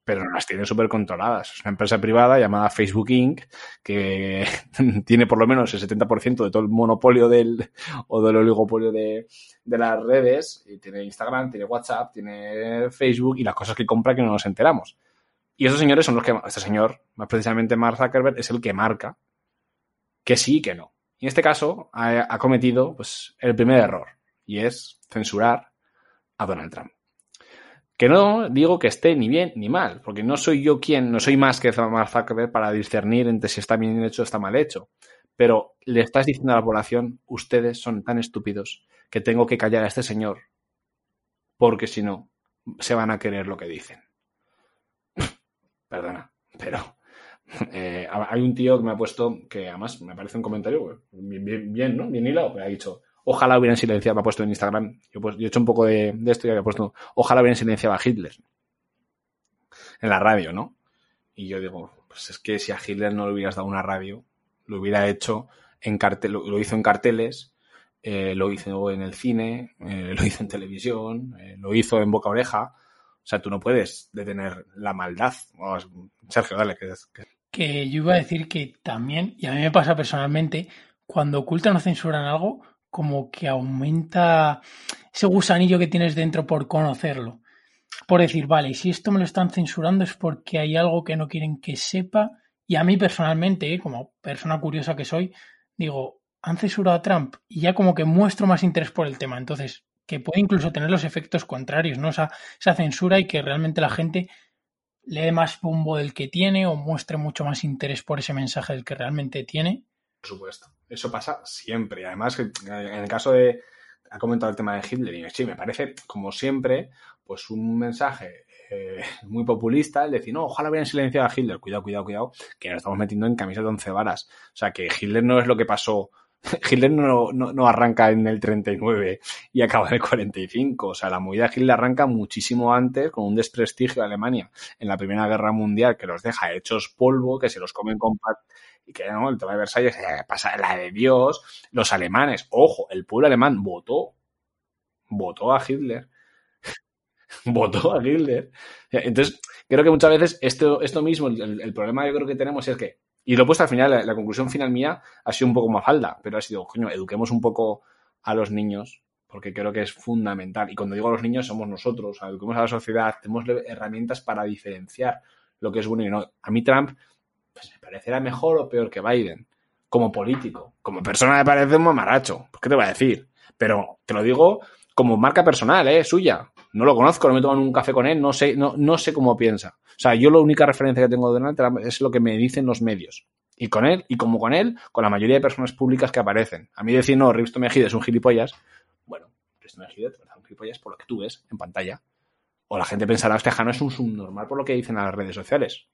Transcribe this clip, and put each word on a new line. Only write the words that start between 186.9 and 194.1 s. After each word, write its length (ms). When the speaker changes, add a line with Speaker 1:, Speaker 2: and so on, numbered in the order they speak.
Speaker 1:
decir, 240
"No, 120
Risto 300
Mejide 280
es 60
un 60
gilipollas". 540
Bueno, 220
Risto 220
Mejide 260
es 100
un 100
gilipollas 340
por 140
lo 60
que 80
tú 140
ves 300
en 80
pantalla. 420
O 100
la 80
gente 200
pensará, 300
"Este 140
Jano 200
es 120
un 80
subnormal 560